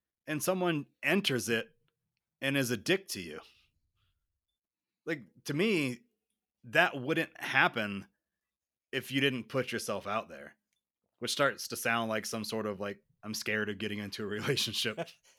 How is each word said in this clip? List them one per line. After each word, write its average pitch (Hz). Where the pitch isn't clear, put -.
and 151
someone 175
enters 135
it 113
and 139
is 127
a 117
dick 185
to 98
you. 78
Like, 156
to 147
me, 151
that 143
wouldn't 156
happen 110
if 131
you 135
didn't 127
put 131
yourself 104
out 104
there, 73
which 120
starts 135
to 120
sound 117
like 110
some 110
sort 107
of, 98
like, 101
"I'm 107
scared 107
of 101
getting 104
into 104
a 104
<laughs> -
relationship 113